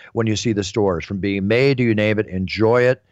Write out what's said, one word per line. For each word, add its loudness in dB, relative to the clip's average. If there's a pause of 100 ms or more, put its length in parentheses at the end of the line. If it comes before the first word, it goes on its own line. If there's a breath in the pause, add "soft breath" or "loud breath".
(140 loud breath)
when -2
you 0
see 0
the 0
stores. -2
From -8
being -2
made 2
to, 2
you 2
name 0
it, -2
enjoy 0
it. 0 (100)